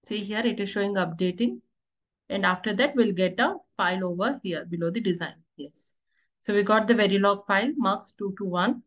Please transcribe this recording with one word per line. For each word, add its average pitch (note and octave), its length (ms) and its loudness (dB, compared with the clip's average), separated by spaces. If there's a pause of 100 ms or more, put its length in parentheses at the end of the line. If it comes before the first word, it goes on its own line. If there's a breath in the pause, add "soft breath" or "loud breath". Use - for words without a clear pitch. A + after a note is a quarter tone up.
See G#3 200 -6
here, G#3 160 -6
it A#3 200 -2
is G3 100 -2
showing G3+ 260 -2
updating. F3+ 640 -2 (680)
And G3 140 -2
after F#3 300 0
that, C#4 220 2
we'll A#3 160 4
get F3+ 280 0
a E4 180 0 (200)
file F#3 280 0
over G3+ 360 -2
here E3+ 240 -6
below E3+ 240 -4
the G#3+ 120 -4
design. E3+ 340 -2 (200)
Yes. - 380 -18 (460)
So - 140 -4
we G3+ 100 4
got G#3+ 240 4
the A#3 80 6
Verilog G3+ 500 4
file, G#3 300 0
mux G3+ 380 -2
two G3 240 -6
two G3+ 80 -8
one. F#3 420 0